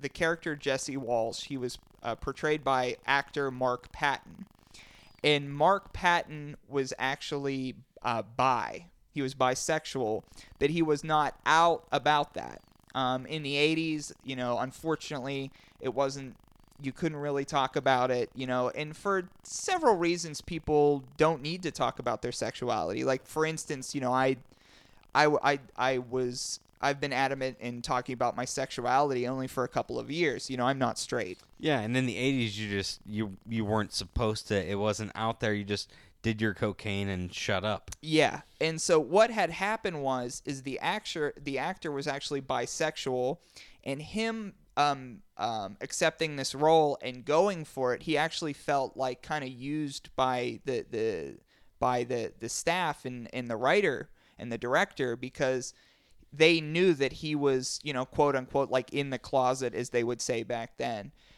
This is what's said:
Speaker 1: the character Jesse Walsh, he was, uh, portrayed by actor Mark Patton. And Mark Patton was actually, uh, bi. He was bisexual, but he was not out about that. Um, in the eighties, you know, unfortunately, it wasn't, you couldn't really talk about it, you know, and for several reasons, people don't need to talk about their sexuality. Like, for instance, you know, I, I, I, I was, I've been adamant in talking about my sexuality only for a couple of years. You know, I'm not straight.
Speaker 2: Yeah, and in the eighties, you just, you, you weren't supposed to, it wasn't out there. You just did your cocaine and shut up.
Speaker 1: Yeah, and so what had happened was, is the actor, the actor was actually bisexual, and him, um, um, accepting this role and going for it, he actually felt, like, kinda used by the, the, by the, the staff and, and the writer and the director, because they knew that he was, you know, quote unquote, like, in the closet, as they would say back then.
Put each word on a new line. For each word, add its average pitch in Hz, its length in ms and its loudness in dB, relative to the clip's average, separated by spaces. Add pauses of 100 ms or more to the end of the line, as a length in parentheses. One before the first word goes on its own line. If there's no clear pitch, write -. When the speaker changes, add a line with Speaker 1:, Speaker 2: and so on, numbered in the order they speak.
Speaker 1:
the 139 80 -4
character 165 460 -2
Jesse 135 420 -4
Walsh, 117 480 -2
he 139 120 -8
was, 123 220 -6 (260)
uh, 113 100 -4
portrayed 151 480 -2
by 127 420 2
actor 139 460 0
Mark 127 420 -2
Patton. - 540 -4 (760)
And 143 320 2
Mark 180 400 4
Patton 151 600 0 (120)
was 135 300 -2
actually, 135 760 -4 (260)
uh, 117 200 0
bi. 117 680 0 (200)
He 143 140 -6
was 131 120 -4
bisexual, 127 920 0 (340)
but 143 100 4
he 165 140 2
was 151 200 2
not 151 340 2 (100)
out 160 460 6
about 147 420 2
that. - 260 -10 (340)
Um, 131 300 -2
in 156 180 -6
the 143 140 -4
eighties, 156 560 2 (100)
you 131 140 -8
know, 123 220 0
unfortunately, 135 920 -4 (300)
it 127 140 -4
wasn't, 135 420 -2 (460)
you 135 100 -4
couldn't 156 240 -2
really 143 300 -2
talk 135 300 0
about 131 340 4
it, 123 240 0
you 131 120 -8
know, 127 220 0
and 151 260 -6
for 190 360 -2 (140)
several 320 520 2
reasons, 170 460 0
people 147 640 2 (120)
don't 156 240 4
need 170 220 -6
to 160 80 -4
talk 123 300 -2
about 120 200 -2
their 120 120 -4
sexuality. 113 720 -2
Like, 139 220 0
for 156 200 0
instance, 156 480 -6
you 139 80 -2
know, 123 100 0
I, 131 240 2 (760)
I, 151 120 8
I, 143 320 4 (180)
I 127 220 2
was, 123 640 -4 (200)
I've 139 200 0
been 139 120 -2
adamant 131 480 0
in 120 200 -6
talking 127 320 -2
about 123 240 0
my 123 80 -2
sexuality 131 840 2
only 131 200 -2
for 123 180 -2
a 120 40 -2
couple 123 300 -2
of 117 120 -6
years. 151 400 0
You 131 80 -6
know, 123 80 2
I'm 135 120 0
not 120 200 0
straight. 107 400 -4 (200)
Speaker 2:
Yeah, 143 220 2
and 113 160 0
in 127 80 2
the 113 120 -2
eighties, 120 420 0
you 107 100 -4
just, 101 380 -4
you, 107 300 -4 (120)
you 113 160 0
weren't 104 280 0
supposed 107 560 -2
to, 95 220 0
it 101 40 -2
wasn't 104 400 0
out 113 260 -2
there. 107 140 0
You 104 100 -4
just 101 260 -4 (320)
did 110 180 0
your 110 140 2
cocaine 101 540 -2
and 90 240 -4
shut 98 320 -2
up. - 280 -4 (100)
Speaker 1:
Yeah, 151 380 2 (200)
and 160 220 -2
so 165 160 6
what 185 320 4
had 196 200 0
happened 190 520 -4
was, 127 420 -4
is 135 180 -6
the 131 180 -6
actor, 165 600 -2
the 143 180 -4
actor 160 340 -4
was 139 140 -4
actually 139 360 -4
bisexual, 131 960 -2 (460)
and 139 180 -6
him, 220 520 -4 (220)
um, 135 440 0 (180)
um, 104 420 -4
accepting 156 560 -2
this 135 180 -4
role 151 460 6
and 123 240 -10
going 170 400 4
for 123 300 -2
it, - 80 -8
he 151 160 0
actually 156 340 -2
felt, 135 440 -2
like, 127 260 -4
kinda 147 260 -4
used 139 680 -6
by 127 480 0
the, 123 260 -2
the, 90 480 -2 (400)
by 123 260 2
the, 120 360 -4
the 110 80 -6
staff 165 560 -2
and, 123 280 -10
and 120 160 -6
the 117 80 -2
writer 147 540 2 (280)
and 117 140 -8
the 113 60 -4
director, 127 580 0
because 127 560 -2 (600)
they 160 280 8
knew 165 340 4
that 135 180 2
he 151 220 -4
was, 135 500 2
you 147 80 -4
know, 127 120 -2
quote 143 300 4
unquote, 131 360 0
like, 127 220 2
in 139 180 -2
the 127 80 -4
closet, 127 560 0
as 123 160 -4
they 120 120 2
would 117 180 -2
say 117 220 -2
back 117 360 -8
then. 117 340 -6 (260)